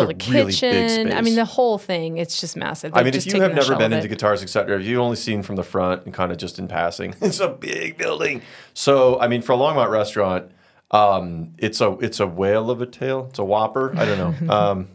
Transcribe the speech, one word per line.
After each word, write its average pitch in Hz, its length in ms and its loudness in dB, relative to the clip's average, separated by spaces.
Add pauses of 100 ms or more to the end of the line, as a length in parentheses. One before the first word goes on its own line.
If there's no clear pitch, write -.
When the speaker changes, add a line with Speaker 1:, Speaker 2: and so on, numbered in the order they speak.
Speaker 1:
build - 100 2
Speaker 2:
a - 40 -6
Speaker 1:
a 104 180 -4
Speaker 2:
really 120 200 6
big - 20 0
Speaker 1:
kitchen. 226 580 2
I - 40 -2
mean, 226 80 0
Speaker 2:
space. 226 120 2
Speaker 1:
the 233 100 2
whole 233 320 2
thing, 165 400 -4
it's 170 220 -4
just 165 160 -6
massive. 160 380 -6
Speaker 2:
I - 40 6
Speaker 1:
They've 123 80 4
Speaker 2:
mean, - 20 4
if 131 60 0
Speaker 1:
just 131 120 -2
Speaker 2:
you 190 60 -4
Speaker 1:
taken 196 100 2
Speaker 2:
have 190 100 4
Speaker 1:
the - 40 -4
Speaker 2:
never 135 100 4
Speaker 1:
shell 135 120 2
Speaker 2:
been 110 140 2
Speaker 1:
of 110 60 0
Speaker 2:
into 104 80 -2
Speaker 1:
it. 101 40 -6
Speaker 2:
guitars, 104 320 0
et 92 80 -12
cetera, 101 280 0
if 95 80 -6
you've 123 140 0
only 120 160 0
seen 107 260 -4
from 98 140 -8
the 95 80 -2
front 92 400 -2
and 95 100 -14
kinda 90 220 -2
just 87 220 -10
in 90 100 -8
passing, 85 480 -4
<laughs> - 40 -12
it's 202 200 0
a 180 80 0
big 165 500 -8
building. 156 440 -4 (320)
So, 131 460 6
I 120 80 4
mean, 117 140 0
for - 100 2
a 123 40 6
Longmont 135 340 2
restaurant, 104 600 0 (400)
um, 90 680 2
it's 107 220 -2
a, 107 180 4
it's 110 220 -4
a 104 60 2
whale 101 440 0
of 120 100 -4
a 123 60 -6
tale. 131 440 -6
It's - 100 -12
a 104 40 -2
whopper. 107 520 0
I 113 80 2
don't 104 140 0
know. 92 360 0
Speaker 1:
<laughs> - 0 -
Speaker 2:
Um, 101 400 2